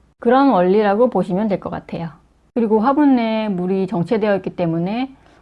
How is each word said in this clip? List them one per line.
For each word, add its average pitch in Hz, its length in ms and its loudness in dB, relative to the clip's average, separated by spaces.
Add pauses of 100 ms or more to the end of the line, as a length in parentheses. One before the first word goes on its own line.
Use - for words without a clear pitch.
(200)
그런 262 300 4
원리라고 202 600 2
보시면 202 380 -2
될 190 100 -2
것 - 120 -10
같아요. 170 400 -10 (440)
그리고 220 240 0
화분 277 380 4
내에 220 320 -2
물이 185 400 -2
정체되어 202 480 0
있기 185 140 -6
때문에, 180 600 -4 (320)